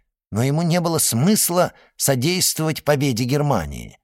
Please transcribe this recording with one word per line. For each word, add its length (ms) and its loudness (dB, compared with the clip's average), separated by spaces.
но 100 0
ему 220 0
не 160 2
было 180 0
смысла 760 2
содействовать 880 0
победе 400 0
Германии. 800 -2